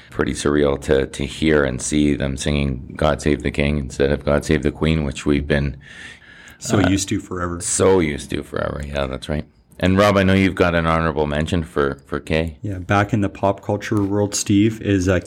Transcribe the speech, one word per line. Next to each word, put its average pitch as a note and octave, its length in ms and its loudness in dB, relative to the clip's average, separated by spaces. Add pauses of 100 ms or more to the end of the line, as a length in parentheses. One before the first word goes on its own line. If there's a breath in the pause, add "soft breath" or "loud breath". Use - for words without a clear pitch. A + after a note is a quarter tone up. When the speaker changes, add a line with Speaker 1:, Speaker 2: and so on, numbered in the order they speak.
Speaker 1:
pretty - 220 -2
surreal C#2+ 520 2
to, C2+ 240 2
to C#2+ 180 -6
hear D2+ 400 2
and B1+ 160 -4
see D2 340 2
them C2+ 220 -4
singing C#2 580 -2
"God D2 260 0
Save D2 220 0
the C#2+ 80 -2
King" D2 260 0
instead C#2 340 -2
of C#2+ 120 -2
"God C#2+ 220 0
Save D2+ 180 2
the D2 80 0
Queen," D#2 320 0
which C#2+ 220 -6
we've D2 200 2
been, C#2+ 300 -2 (840 loud breath)
Speaker 2:
So - 200 -2
Speaker 1:
uh, F#2 80 4
Speaker 2:
used F#2+ 220 0
to G2+ 100 -2
forever. F2 400 -6
Speaker 1:
so F#2+ 400 2
used D2 300 -2
to D2 120 -4
forever. - 460 -6
Yeah, C#2+ 200 -4
that's C2 200 -10
right. D2 160 -4 (380)
And F#2 160 4
Rob, G2+ 180 6
I G2 80 4
know F#2+ 100 4
you've F#2+ 220 4
got F2 200 2
an E2 120 0
honorable D#2+ 400 0
mention D#2+ 380 -2
for, C#2+ 300 -2 (100)
for D2 160 -6
Kay. D#2+ 400 -2
Speaker 2:
Yeah, G2+ 180 -6
back G2+ 320 0
in G#2+ 80 0
the G2+ 80 0
pop G2 360 -2
culture G#2 380 -2
world, G2+ 320 0
Steve, G#2+ 480 2
is, F#2+ 280 2
uh, F2+ 180 2